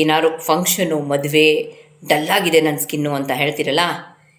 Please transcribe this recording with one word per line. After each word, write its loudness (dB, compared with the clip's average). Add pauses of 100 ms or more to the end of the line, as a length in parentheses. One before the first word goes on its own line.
ಏನಾದ್ರು 4 (200)
ಫಂಕ್ಷನು, 0 (140)
ಮದುವೆ, 2 (640)
ಡಲ್ಲಾಗಿದೆ 2
ನನ್ನ -2
ಸ್ಕಿನ್ನು -4
ಅಂತ -4
ಹೇಳ್ತೀರಲ್ಲ, -2 (540)